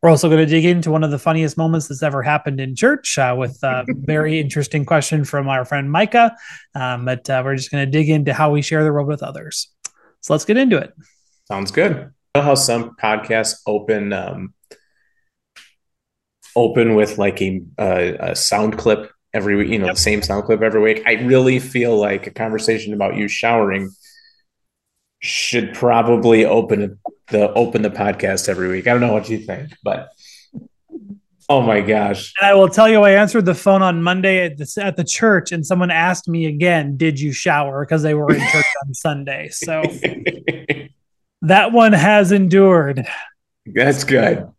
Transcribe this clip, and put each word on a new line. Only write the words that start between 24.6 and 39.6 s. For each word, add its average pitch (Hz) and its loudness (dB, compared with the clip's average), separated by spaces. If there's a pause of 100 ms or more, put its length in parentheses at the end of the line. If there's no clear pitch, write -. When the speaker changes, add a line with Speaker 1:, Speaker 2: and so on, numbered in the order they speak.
Speaker 2:
should - -4
probably 117 4
open 104 0 (300)
the, 104 2
open 117 0
the 107 0
podcast 98 -4
every 92 -4
week. 92 -4
I 120 2
don't 123 2
know 120 2
what 104 -2
you 110 -6
think, 131 -12 (120)
but - -6 (1400)
oh 139 4
my 110 2
gosh. 101 -2
Speaker 1:
And 202 4
I 202 6
will 190 8
tell 220 6
you, 220 6
I 202 6
answered 202 4
the 180 2
phone 190 2
on 170 0
Monday 185 0
at 151 -8
the, 147 -10
at 196 -4
the 175 -4
church, 208 0
and 165 -8
someone 180 0
asked 170 -2
me 165 -2
again, 151 0
"Did 147 0
you 147 -4
shower?" 143 -2
'Cause 160 0
they 151 0
were 151 0
in 147 2
church 147 0 (200)
on 139 -10
Sunday. 143 -8
So 160 -6